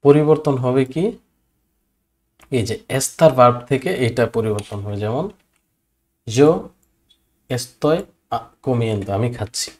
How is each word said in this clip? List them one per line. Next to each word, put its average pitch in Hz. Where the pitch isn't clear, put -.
পরিবর্তন 151
হবে 127
কি, 160
এই 113
যে 110
estar 156
ভার্ব 123
থেকে 135
এটা 117
পরিবর্তন 107
হবে, 104
যেমন 123
yo 147
estoy 151
a-, -
comiendo, 113
আমি 120
খাচ্ছি -